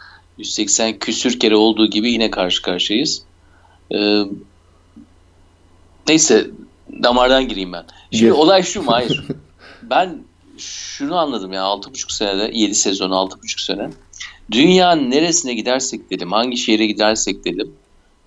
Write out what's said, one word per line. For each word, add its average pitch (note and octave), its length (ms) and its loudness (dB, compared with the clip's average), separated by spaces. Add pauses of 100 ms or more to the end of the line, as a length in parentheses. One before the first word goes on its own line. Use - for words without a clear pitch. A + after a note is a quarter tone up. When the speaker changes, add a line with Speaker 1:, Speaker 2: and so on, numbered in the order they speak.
(380)
Speaker 1:
yüz G#2+ 160 -10
seksen A2 440 -2
küsür B2 420 -4
kere A2 160 4
olduğu G#2+ 340 4
gibi A2 220 0
yine A2+ 180 0
karşı F#2 320 -2
karşıyayız. G#2 600 -2 (720)
Ee, G#2 280 2 (1900)
neyse, D3 380 4 (560)
damardan B2+ 460 4
gireyim F#2+ 240 -8
ben. E2+ 120 -12 (260)
Şimdi A2 140 2
Speaker 2:
Gir. A2+ 60 8
Speaker 1:
olay F3 320 6
şu F#3 200 -6
Mahir. A#2+ 460 -2
Speaker 2:
<laughs> C#3 60 -6 (480)
Speaker 1:
Ben D#3+ 360 0 (400)
şunu - 580 -8
anladım A#2 360 -2
ya, F#2+ 100 -6
altı G2 280 -4
buçuk - 220 -12
senede, G2+ 420 -2
yedi G#2 200 0
sezon, F#2+ 360 -2
altı F#2+ 320 -2
buçuk - 180 -10
sene. - 300 -6 (600)
Dünyanın E3 600 4
neresine D3 440 0
gidersek A#2+ 560 -4
dedim, F2 220 -6
hangi A#2+ 240 0
şehre A2 300 2
gidersek G#2 580 0
dedim, - 280 -6 (540)